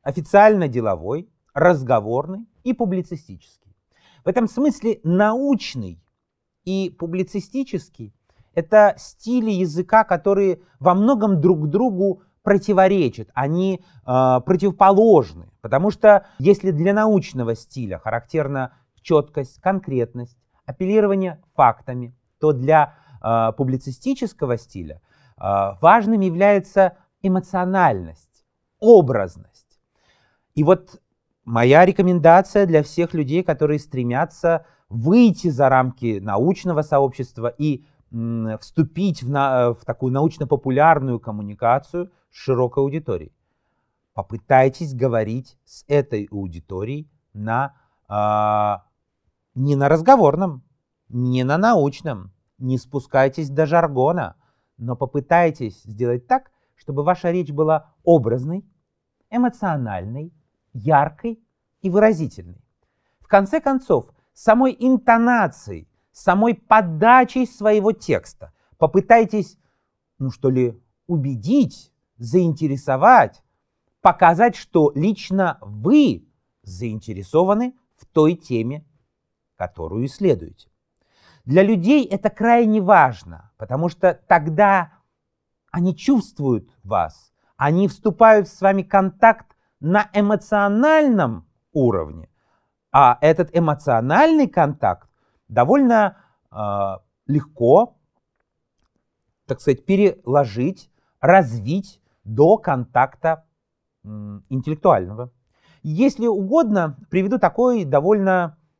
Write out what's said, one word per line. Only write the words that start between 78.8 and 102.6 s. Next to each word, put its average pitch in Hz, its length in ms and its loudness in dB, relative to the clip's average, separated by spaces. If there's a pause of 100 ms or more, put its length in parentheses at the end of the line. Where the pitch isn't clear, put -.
которую 90 500 -8
исследуете. 131 640 -4 (760)
Для 156 160 4
людей 220 440 2
это 196 240 -4
крайне 226 520 0
важно, 131 760 0
потому 160 320 -6
что 180 380 -2
тогда 175 640 0 (800)
они 175 240 -4
чувствуют 143 720 -2 (140)
вас, 92 500 -6 (240)
они 165 300 0
вступают 214 600 4
с - 140 -20
вами 196 220 0
в - 40 -18
контакт 202 600 2 (320)
на 190 340 -2
эмоциональном 208 1300 0 (280)
уровне, 87 560 -2 (600)
а 131 280 4
этот 160 320 2
эмоциональный 160 960 0
контакт 147 640 -2 (400)
довольно, 214 680 2 (340)
э, - 40 -20 (720)
легко, 143 720 2 (1500)
так - 140 -10
сказать, - 260 -4
переложить, 143 1040 -2 (300)
развить 143 840 0 (220)
до 147 340 2
контакта, 139 880 -4 (600)